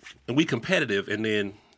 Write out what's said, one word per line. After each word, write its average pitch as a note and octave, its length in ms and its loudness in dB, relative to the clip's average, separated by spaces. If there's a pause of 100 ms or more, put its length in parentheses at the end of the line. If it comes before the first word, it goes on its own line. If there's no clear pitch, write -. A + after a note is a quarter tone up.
(280)
and B2 100 0
we E3 80 4
competitive, A#2 640 0
and G#2 180 -2
then, G#2 280 0 (240)